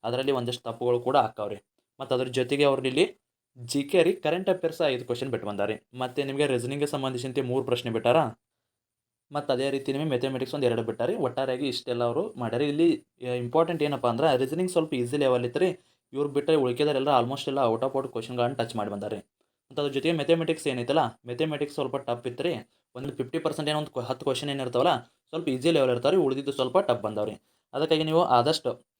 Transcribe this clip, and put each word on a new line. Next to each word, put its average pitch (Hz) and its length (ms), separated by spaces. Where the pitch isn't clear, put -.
ಅದರಲ್ಲಿ 131 280
ಒಂದಿಷ್ಟು 123 300
ತಪ್ಪುಗಳು 120 380
ಕೂಡ 127 160
ಹಾಕವ್ರಿ. 107 400
ಮತ್ತು 135 140
ಅದ್ರ 127 120
ಜೊತೆಗೆ 131 380
ಅವ್ರು 135 180
ಇಲ್ಲಿ 131 380
ಜಿ 123 240
ಕೆ 165 200
ರೀ, 175 100
ಕರೆಂಟ್ 185 380
ಅಫೇರ್ಸ್ 170 320
ಐದು 127 220
ಕ್ವಶನ್ 123 260
ಬಿಟ್ಟು 107 180
ಬಂದಾರೆ. 104 340
ಮತ್ತು 127 260
ನಿಮಗೆ 139 220
ರೀಸನಿಂಗ್ಗೆ 135 400
ಸಂಬಂಧಿಸಿದಂತೆ 135 540
ಮೂರು 127 240
ಪ್ರಶ್ನೆ 120 280
ಬಿಟ್ಟಾರ. 117 240
ಮತ್ತು 143 200
ಅದೇ 135 180
ರೀತಿ 139 220
ನಿಮಗೆ 151 160
ಮ್ಯಾಥಮೆಟಿಕ್ಸ್ 131 460
ಒಂದು 139 120
ಎರಡು 113 160
ಬಿಟ್ಟಾರೆ. 113 340
ಒಟ್ಟಾರೆಯಾಗಿ 131 520
ಇಷ್ಟೆಲ್ಲ 120 360
ಅವರು 139 340
ಮಾಡ್ಯಾರೆ. 123 300
ಇಲ್ಲಿ, 160 360
ಆ, 123 40
ಇಂಪಾರ್ಟೆಂಟ್ 147 560
ಏನಪ್ಪ 147 240
ಅಂದ್ರೆ 131 300
ರೀಸನಿಂಗ್ 160 340
ಸ್ವಲ್ಪ 160 240
ಈಸಿ 123 220
ಲೆವೆಲ್ 127 280
ಇತ್ತು 123 160
ರೀ. 180 180
ಇವ್ರು 143 160
ಬಿಟ್ಟರೆ 143 280
ಉಳ್ಕೆದಾರೆಲ್ಲ 135 520
almost 131 380
ಎಲ್ಲ 139 120
out 117 260
of 135 120
out 131 120
ಕ್ವಶನ್ಗಳನ್ನ 123 460
ಟಚ್ 120 220
ಮಾಡಿ 104 140
ಬಂದಾರೆ. 104 260
ಮತ್ತು 147 120
ಅದ್ರ 143 100
ಜೊತೆಗೆ 147 220
ಮ್ಯಾಥಮೆಟಿಕ್ಸ್ 160 520
ಏನೈತಲ್ಲ, 135 400
ಮ್ಯಾಥಮೆಟಿಕ್ಸ್ 143 680
ಸ್ವಲ್ಪ 135 220
ಟಫ್ 120 300
ಇತ್ತು 123 180
ರೀ. 170 100
ಒಂದು 139 220
ಫಿಫ್ಟಿ 139 220
ಪರ್ಸೆಂಟ್ 151 320
ಏನೋ 151 80
ಒಂದು 151 120
ಕ್ವ-, 123 140
ಹತ್ತು 123 200
ಕ್ವಶನ್ 139 260
ಏನಿರ್ತಾವಲ್ಲ, 131 500
ಸ್ವಲ್ಪ - 480
ಈಸಿ 131 220
ಲೆವೆಲ್ 135 200
ಇರ್ತಾವೆ, 139 260
ಉಳಿದಿದ್ದು 139 360
ಸ್ವಲ್ಪ 127 260
ಟಫ್ 117 240
ಬಂದವ್ರಿ. 107 400
ಅದಕ್ಕಾಗಿ 156 320
ನೀವು 160 200
ಆದಷ್ಟು 123 760